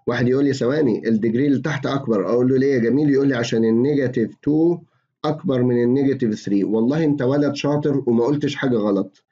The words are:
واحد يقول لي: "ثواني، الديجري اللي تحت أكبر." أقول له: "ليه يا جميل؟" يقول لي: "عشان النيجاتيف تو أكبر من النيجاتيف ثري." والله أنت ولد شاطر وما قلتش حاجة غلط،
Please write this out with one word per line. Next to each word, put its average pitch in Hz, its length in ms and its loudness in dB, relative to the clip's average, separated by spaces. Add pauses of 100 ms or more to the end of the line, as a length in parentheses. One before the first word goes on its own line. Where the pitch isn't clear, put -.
واحد 123 200 0
يقول 135 180 2
لي: 135 80 0
"ثواني، 131 540 0
الديجري 113 400 0
اللي 131 140 0
تحت 151 240 -6
أكبر." 113 440 -2
أقول 123 200 2
له: 131 80 2
"ليه 139 160 2
يا 127 60 2
جميل؟" 131 300 2
يقول 139 180 2
لي: 135 80 0
"عشان 117 300 0
النيجاتيف 123 720 0
تو 160 420 0 (480)
أكبر 135 380 -2
من 120 200 2
النيجاتيف 127 520 0
ثري." 101 280 -2
والله 113 400 0
أنت 143 180 0
ولد 143 340 0
شاطر 147 500 -2
وما 117 200 2
قلتش 143 300 -2
حاجة 127 200 -2
غلط، 104 560 -2